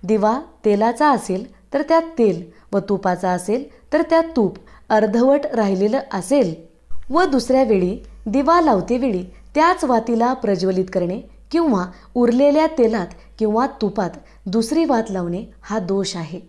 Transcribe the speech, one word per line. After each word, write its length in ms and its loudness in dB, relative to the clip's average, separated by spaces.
दिवा 360 2
तेलाचा 460 2
असेल 340 -2
तर 100 -2
त्यात 200 2
तेल 240 2
व 60 0
तुपाचा 420 -2
असेल 340 -4
तर 100 2
त्यात 340 2
तूप 220 0
अर्धवट 580 2
राहिलेलं 520 0
असेल 420 0
व 140 2
दुसऱ्या 380 2
वेळी 340 0
दिवा 340 2
लावतेवेळी 600 0
त्याच 300 2
वातीला 500 0
प्रज्वलित 580 -2
करणे 280 -4
किंवा 320 0
उरलेल्या 520 4
तेलात 360 0
किंवा 280 0
तुपात 280 -2
दुसरी 380 0
वात 260 0
लावणे 340 -6
हा 200 -6
दोष 360 -4
आहे. 320 -10